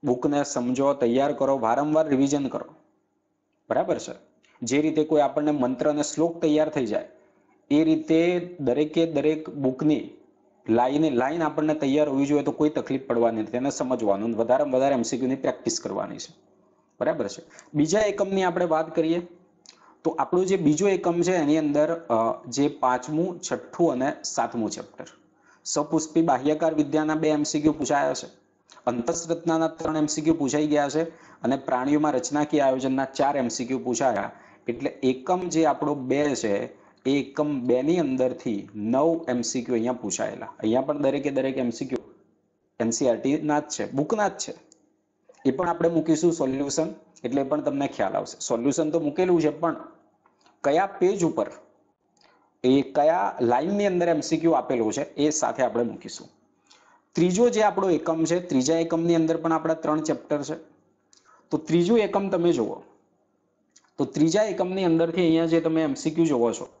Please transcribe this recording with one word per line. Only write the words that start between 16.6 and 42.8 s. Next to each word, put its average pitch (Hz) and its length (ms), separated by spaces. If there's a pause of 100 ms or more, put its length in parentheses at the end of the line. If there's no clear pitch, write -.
બરાબર 151 280
છે? - 140 (320)
બીજા 156 320
એકમની 196 380
આપણે 180 220
વાત 160 300
કરીએ 165 240 (840)
તો 160 60
આપણો 175 320
જે 190 140
બીજો 160 300
એકમ 180 340
છે 175 120
એની 156 240
અંદર, 151 320 (200)
અ, 117 80 (300)
જે 139 220
પાંચમું, 151 600 (100)
છઠ્ઠું - 520
અને 131 180 (140)
સાતમું 110 460
chapter - 380 (580)
સપુષ્પી 151 560
બાહ્યકાર 151 520
વિદ્યાના 156 420
બે 156 140
એમ 151 140
સી 147 180
ક્યુ 151 120
પૂછાયા 143 400
છે, - 140 (580)
અંતસ્રચનાના 160 840
ત્રણ 160 300
એમ 151 80
સી 151 160
ક્યુ 160 140
પૂછાઈ 147 320
ગયા 147 220
છે 151 140 (380)
અને 127 160
પ્રાણીઓમાં 143 560
રચનાકીય 143 500
આયોજનના 131 420
ચાર 139 320
એમ 123 100
સી 117 180
ક્યુ 131 140
પૂછાયા. 117 520 (360)
એટલે 127 220 (140)
એકમ 131 460
જે 160 160
આપણો 147 300
બે 135 260 (140)
છે 107 180 (520)
એ 131 80
એકમ 147 360 (180)
બે 127 140
ની 165 180
અંદરથી 127 600 (140)
નવ 131 520
એમ 123 140
સી 120 220
ક્યુ 123 120
અહીંયા 117 180
પૂછાયેલા. 107 680
અહીંયા 113 220
પણ 147 200
દરેકે 143 300
દરેક 135 260
એમ 123 140
સી 131 140
ક્યુ 123 180 (760)